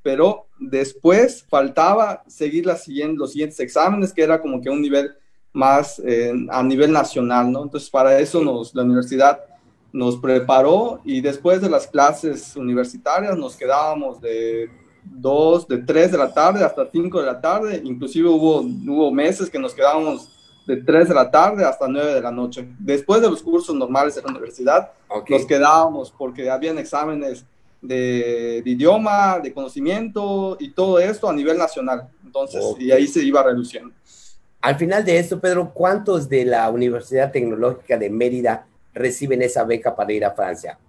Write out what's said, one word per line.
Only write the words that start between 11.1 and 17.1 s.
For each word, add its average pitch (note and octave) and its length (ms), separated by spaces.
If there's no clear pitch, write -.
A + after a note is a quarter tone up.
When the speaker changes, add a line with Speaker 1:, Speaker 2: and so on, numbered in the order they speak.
Speaker 1:
después D#3+ 400
de F#3+ 80
las D3 180
clases D3 680
universitarias C#3+ 840
nos C3 180
quedábamos C#3+ 680
de A2+ 480
dos, D3+ 640
de B2 120
tres D#3+ 320
de F3 60
la C3 160
tarde F#3 300
hasta F3 280
cinco F3 280